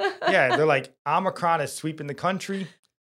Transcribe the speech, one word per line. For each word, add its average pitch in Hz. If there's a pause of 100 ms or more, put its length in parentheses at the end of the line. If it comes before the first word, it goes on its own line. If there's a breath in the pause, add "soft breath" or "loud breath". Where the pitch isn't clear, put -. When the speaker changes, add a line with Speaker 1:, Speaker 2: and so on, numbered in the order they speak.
(220)
Speaker 1:
<laughs> -
Speaker 2:
Yeah, 180
they're 151
like, 139 (120)
"Omicron 170
is 139
sweeping 156
the 143
country. 190 (360)